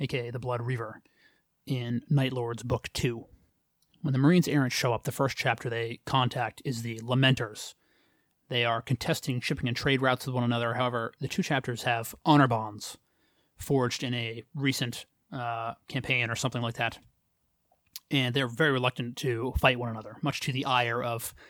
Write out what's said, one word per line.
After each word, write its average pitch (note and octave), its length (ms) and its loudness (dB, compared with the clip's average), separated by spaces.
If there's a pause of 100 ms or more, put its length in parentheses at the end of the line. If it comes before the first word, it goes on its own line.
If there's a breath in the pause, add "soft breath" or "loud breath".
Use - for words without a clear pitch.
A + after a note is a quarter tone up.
aka B2 300 -4
the B2 80 -8
Blood B2 240 -2
Reaver, A#2 400 -6 (640 soft breath)
in A#2+ 420 -2
Night C3+ 240 2
Lords A#2 300 -4
Book B2 320 -2
two. A#2+ 320 -2 (720)
When C#3+ 120 0
the C3 60 2
Marines E3 300 6
Errant C3+ 240 2
show B2 220 2
up, A2 100 -4
the B2+ 80 -2
first C3+ 240 0
chapter B2 320 0
they A#2 380 -4
contact A#2+ 580 0
is A#2 180 -4
the A2+ 180 -6
Lamenters. B2 760 2 (720)
They A#2+ 160 0
are A2+ 160 2
contesting B2+ 600 -2
shipping - 280 -2
and A#2+ 80 -2
trade C3+ 240 2
routes B2+ 260 2
with B2+ 80 -4
one B2 100 2
another. A#2+ 300 2
However, A#2+ 460 -2
the C3 80 -4
two - 140 -2
chapters C3 400 0
have A#2 320 -2 (100)
honor D3 220 8
bonds A2 500 -4 (600)
forged B2+ 440 0
in B2 120 -4
a A#2 300 -6 (100)
recent, C3+ 520 -2 (260)
uh, A#2 420 -6 (140)
campaign B2 420 0
or A#2 60 -2
something B2 260 -2
like A#2 140 -4
that. A#2 220 -2 (1120)
And B2+ 240 2
they're C3+ 140 2
very C#3+ 240 2
reluctant B2+ 460 -2
to A#2+ 400 -2
fight C3 200 -4
one A#2+ 100 -6
another, A2 340 -10
much D3 180 -4
to C#3 120 -6
the C3 140 -6
ire B2 360 -2
of A#2 320 -6 (160 loud breath)